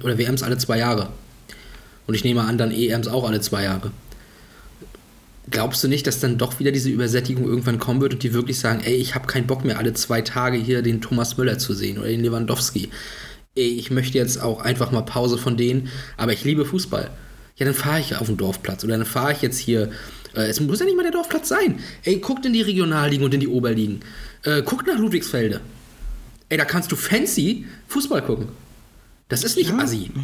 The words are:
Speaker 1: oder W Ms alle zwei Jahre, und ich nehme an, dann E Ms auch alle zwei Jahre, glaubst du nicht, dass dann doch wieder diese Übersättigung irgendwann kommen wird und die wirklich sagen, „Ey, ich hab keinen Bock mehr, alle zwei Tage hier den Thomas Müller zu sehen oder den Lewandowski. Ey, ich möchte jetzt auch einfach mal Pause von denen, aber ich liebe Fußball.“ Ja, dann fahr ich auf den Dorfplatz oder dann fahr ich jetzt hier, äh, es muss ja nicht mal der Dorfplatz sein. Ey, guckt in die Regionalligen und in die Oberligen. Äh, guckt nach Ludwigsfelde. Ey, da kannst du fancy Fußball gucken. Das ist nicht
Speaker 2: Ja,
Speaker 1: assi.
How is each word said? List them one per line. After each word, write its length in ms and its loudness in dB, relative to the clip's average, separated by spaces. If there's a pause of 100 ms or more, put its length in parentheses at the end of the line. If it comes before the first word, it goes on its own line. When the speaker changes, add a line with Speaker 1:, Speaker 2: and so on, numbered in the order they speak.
Speaker 1:
oder 140 0
W 60 2
Ms 200 0
alle 140 0
zwei 200 0
Jahre, 320 2 (960)
und 80 0
ich 80 -2
nehme 200 4
an, 140 0
dann 140 2
E 160 0
Ms 220 0
auch 180 0
alle 140 2
zwei 220 -2
Jahre, 280 -2 (1600)
glaubst 340 0
du 40 2
nicht, 200 2
dass 120 0
dann 180 2
doch 220 -2
wieder 120 4
diese 180 0
Übersättigung 560 2
irgendwann 340 2
kommen 220 2
wird 120 2
und 100 -4
die 100 0
wirklich 260 0
sagen, 240 0
„Ey, 120 2
ich 200 0
hab 120 -4
keinen 200 0
Bock 180 0
mehr, 120 0
alle 160 0
zwei 280 0
Tage 360 0
hier 240 2
den 200 2
Thomas 360 0
Müller 220 2
zu 140 -2
sehen 240 -4
oder 100 -4
den 140 0
Lewandowski. 680 0 (640)
Ey, 140 2
ich 220 -4
möchte 260 0
jetzt 240 0
auch 200 -2
einfach 300 0
mal 100 2
Pause 360 0
von 200 0
denen, 320 2 (280)
aber 160 2
ich 100 -2
liebe 220 2
Fußball.“ 440 -2 (480)
Ja, 80 0
dann 100 4
fahr 240 0
ich 180 -2
auf 100 -2
den 100 0
Dorfplatz 460 -4
oder 140 2
dann 80 0
fahr 260 0
ich 100 -2
jetzt 180 0
hier, 300 2 (460)
äh, 140 0
es 100 -2
muss 200 2
ja 60 2
nicht 120 4
mal 60 2
der 100 0
Dorfplatz 340 -2
sein. 320 2 (240)
Ey, 140 2
guckt 280 -4
in 80 2
die 100 6
Regionalligen 600 2
und 100 4
in 60 4
die 80 2
Oberligen. 540 2 (420)
Äh, 200 2
guckt 240 -2
nach 120 2
Ludwigsfelde. 640 0 (880)
Ey, 80 2
da 80 2
kannst 260 0
du 60 2
fancy 680 0 (220)
Fußball 360 0
gucken. 240 -2 (800)
Das 140 -2
ist 140 0
nicht 120 4
Speaker 2:
Ja, 100 2
Speaker 1:
assi. 320 -2 (120)